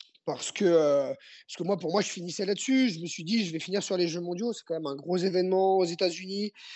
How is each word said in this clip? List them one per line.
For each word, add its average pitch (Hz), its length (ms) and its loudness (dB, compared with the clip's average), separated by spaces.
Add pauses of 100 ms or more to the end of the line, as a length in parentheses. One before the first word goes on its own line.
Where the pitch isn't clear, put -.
(260)
Parce - 260 -6
que, 202 140 2
euh, 147 420 6
parce - 500 -12
que 175 60 -4
moi, 185 140 0
pour 170 140 -4
moi, 202 100 4
je - 80 -2
finissais 180 360 -6
là-dessus. 254 440 2
Je 165 100 -4
me 175 60 -8
suis 165 180 -10
dit, « 208 220 2
Je 160 80 -6
vais 160 60 -2
finir 190 220 -2
sur 196 140 -2
les 175 140 2
Jeux 170 120 -4
mondiaux. » 175 320 -4
C'est - 120 -16
quand 165 100 -4
même 160 100 -4
un 139 100 -4
gros 143 220 -2
événement 190 600 4
aux 185 80 4
États-Unis. 185 680 -2 (240)